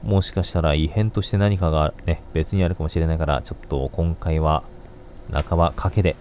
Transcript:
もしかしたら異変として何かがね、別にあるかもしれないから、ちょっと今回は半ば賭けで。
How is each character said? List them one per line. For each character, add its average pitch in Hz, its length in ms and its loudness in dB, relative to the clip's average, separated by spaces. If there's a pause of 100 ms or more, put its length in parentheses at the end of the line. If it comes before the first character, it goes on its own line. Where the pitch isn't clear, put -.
も 98 180 4
し - 100 -2
か 95 120 0
し - 80 -6
た 87 100 0
ら 78 120 4
異 78 160 2
変 110 220 0
と 101 100 -2
し - 80 -4
て 104 80 0
何 101 200 4
か 85 140 2
が 76 220 2 (120)
ね、 82 160 0 (120)
別 80 240 0
に 92 80 4
あ - 20 2
る 87 80 0
か - 80 -6
も 78 60 -2
し 85 100 -2
れ 82 80 2
な 80 60 2
い 80 40 0
か 80 80 0
ら、 73 160 0
ち - 120 -10
ょ - 20 -8
っ - 140 -18
と 67 240 -2
今 85 220 0
回 78 260 0
は 78 220 2 (680)
半 73 260 0
ば 85 200 4
賭 - 140 -2
け 101 120 2
で。 87 180 2